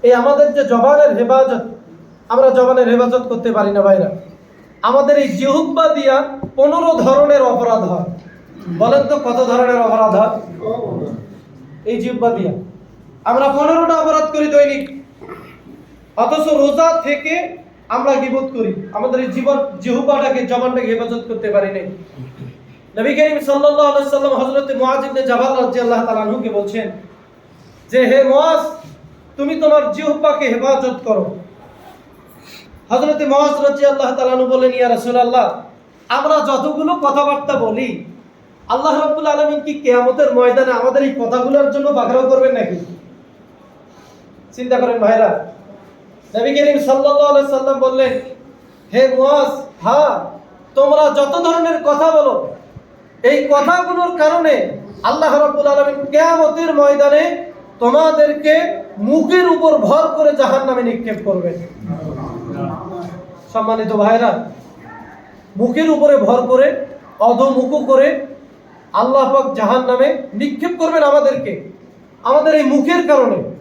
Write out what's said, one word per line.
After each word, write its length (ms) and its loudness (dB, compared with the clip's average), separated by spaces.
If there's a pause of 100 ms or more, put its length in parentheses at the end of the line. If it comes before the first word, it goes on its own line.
এই 120 4
আমাদের 400 2
যে 100 2
জবানের 520 4
হেফাজত, 460 2 (680)
আমরা 220 4
জবানের 380 2
হেফাজত 400 2
করতে 240 -4
পারি 200 0
না 100 2
ভাইরা। 280 2 (720)
আমাদের 360 2
এই 100 0
জিহ্বা 600 0
দিয়া 500 0 (180)
পনেরো 380 2
ধরনের 480 4
অপরাধ 360 0
হয়। 260 -4 (760)
বলেন 240 4
তো, 140 -2
কত 300 -2
ধরনের 340 2
অপরাধ 340 2
হয় 260 0 (1400)
এই 160 -4
জিহ্বা 300 -2
দিয়া? 220 -4 (720)
আমরা 240 2
পনেরোটা 460 2
অপরাধ 380 0
করি 140 -2
দৈনিক, 560 0 (1120)
অথচ 360 0
রোজা 500 2
থেকে 540 -4 (320)
আমরা 260 0
গীবত 280 -2
করি। 500 -6
আমাদের 280 -2
এই 60 -4
জীবন, 400 -2 (140)
জিহ্বাটাকে, 680 -2
জবানটাকে 400 -2
হেফাজত 420 -4
করতে 220 -6
পারি 220 0
নাই। 200 -10 (1040)
নবী 160 0
করিম 260 2
সাল্লাল্লাহু 480 2
আলাইহি 220 0
সাল্লাম 220 0
হযরত 380 -2
মুআয 340 0
ইবনে 180 -4
জাবাল 420 0
রাদিয়াল্লাহু 420 -2
তাআলা 140 -2
আনহুকে 300 -4
বলছেন 400 -6 (1000)
যে, 160 2
হে 180 4
মুআয, 340 4 (840)
তুমি 160 -4
তোমার 360 2
জিহ্বাকে 560 -2
হেফাজত 460 0 (100)
করো। 320 -4 (1500)
হযরতে 380 0
মুআজ 340 2
রাদিয়াল্লাহু 560 0
তাআলা 160 0
আনহু 140 0
বলেন, 260 2
"ইয়া 160 0
রাসূলুল্লাহ, 760 0 (460)
আমরা 320 0
যতগুলো 540 -2
কথাবার্তা 640 -2
বলি, 460 -4 (640)
আল্লাহ 320 0
রাব্বুল 260 -2
আলামিন 340 0
কি 140 -8
কিয়ামতের 600 2
ময়দানে 380 2
আমাদের 300 0
এই 180 -2
কথাগুলোর 520 0
জন্য 200 -2
পাকড়াও 380 0
করবেন 220 4
নাকি?" 440 -6 (1600)
চিন্তা 280 -2
করেন 180 0
ভাইরা, 480 2 (920)
নবী 120 0
করিম 280 2
সাল্লাল্লাহু 480 2
আলাইহি 240 2
সাল্লাম 280 0
বললেন, 340 0 (840)
"হে 220 4
মুআজ, 320 2 (340)
হ্যাঁ, 560 0 (360)
তোমরা 360 4
যত 320 -2
ধরনের 420 0
কথা 260 2
বলো, 440 0 (680)
এই 280 2
কথাগুলোর 680 0
কারণে 600 0 (240)
আল্লাহ 360 0
রাব্বুল 280 0
আলামিন 380 0
কিয়ামতের 680 2
ময়দানে 760 2 (280)
তোমাদেরকে 1040 2 (160)
মুখের 500 2
উপর 300 2
ভর 380 2
করে 160 2
জাহান্নামে 500 0
নিক্ষেপ 420 -4
করবেন।" 280 -4 (2000)
সম্মানিত 400 -2
ভাইরা, 580 0 (1080)
মুখের 340 0
উপরে 260 4
ভর 300 2
করে, 400 2 (320)
অধোমুখ 680 0
করে 400 2 (640)
আল্লাহ 420 0
পাক 200 0
জাহান্নামে 680 0 (120)
নিক্ষেপ 440 -4
করবেন 240 0
আমাদেরকে, 680 0 (520)
আমাদের 320 2
এই 80 4
মুখের 440 0
কারণে। 300 2 (240)